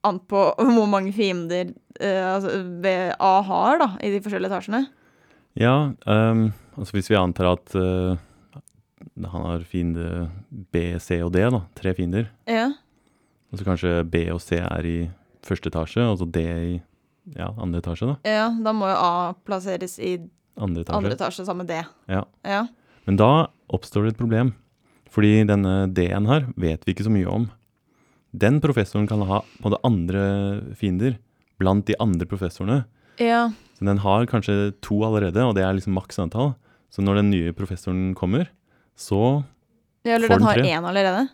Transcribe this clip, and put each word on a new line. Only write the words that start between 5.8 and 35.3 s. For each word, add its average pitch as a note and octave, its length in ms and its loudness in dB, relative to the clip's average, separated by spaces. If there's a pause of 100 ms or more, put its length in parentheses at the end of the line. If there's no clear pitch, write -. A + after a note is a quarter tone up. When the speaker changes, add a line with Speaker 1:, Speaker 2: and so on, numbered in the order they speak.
Speaker 2:
ehm, A2 480 4 (240)
altså - 160 -10
hvis G2 160 -2
vi G#2+ 60 4
antar F2+ 380 2
at, - 220 -6
eh, F#2 400 0 (1120)
han E2+ 160 -8
har E2+ 160 -4
fiende E2+ 680 -4 (420)
B, E2+ 280 -2
C E2+ 220 -2
og E2+ 120 -2
D F#2 60 4
da, A#2 220 2 (140)
tre F#2 180 -4
fiender. F#2 340 -2 (200)
Speaker 1:
Ja. A#3 240 0 (800)
Speaker 2:
Og G2 80 -10
så G2 60 -8
kanskje E2+ 440 0
B E2+ 220 -2
og E2+ 100 -4
C - 160 -4
er E2+ 280 -4
i E2+ 240 -4 (340)
første - 260 -4
etasje, E2 300 -4 (100)
og F#2+ 100 0
så E2+ 120 -4
D E2+ 80 0
i, E2+ 420 -4 (540)
ja, F2+ 220 -8
andre E2+ 240 -4
etasje F2 260 -4
da. C#3 160 -2
Speaker 1:
Ja, G#3+ 260 0
da A3 220 -2
må G#3 160 -2
jo F#3+ 80 0
A F3 380 0
plasseres F#3 680 -6
i F3+ 200 -4 (380)
Speaker 2:
Andre E2+ 260 -4
etasje. - 140 -4
Speaker 1:
andre G2+ 180 0
etasje F3+ 300 -6
sammen F3+ 200 -6
med - 20 -10
D. E3 180 -6 (220)
Speaker 2:
Ja. F#2+ 160 -2 (220)
Speaker 1:
Ja. G2+ 220 -2 (400)
Speaker 2:
Men G2 100 4
da C#3 300 6 (220)
oppstår - 360 -2
det A2+ 80 0
et A2 40 -10
problem, A#2 360 0 (560)
fordi G#2+ 380 6
denne G2 460 2
D-en F#2 340 2
her C3+ 200 2 (100)
vet D#2+ 280 -2
vi F#2+ 80 0
ikke G2 120 -4
så A2+ 60 2
mye F#2 160 2
om. G#2+ 220 -2 (840)
Den A2 280 4
professoren G#2+ 460 0
kan G#2+ 140 0
ha G2 200 0 (200)
på G#2+ 100 0
det - 120 0
andre G2 380 2 (540)
fiender G#2+ 420 0 (420)
blant F#2+ 260 4
de G#2+ 140 0
andre F2+ 260 0
professorene. G2+ 600 -4 (320)
Speaker 1:
Ja. A#3 320 2 (300)
Speaker 2:
Så F#2+ 60 -4
den G2+ 140 2
har G2+ 280 2
kanskje G2+ 540 0
to G#2 220 -2
allerede, G#2 400 0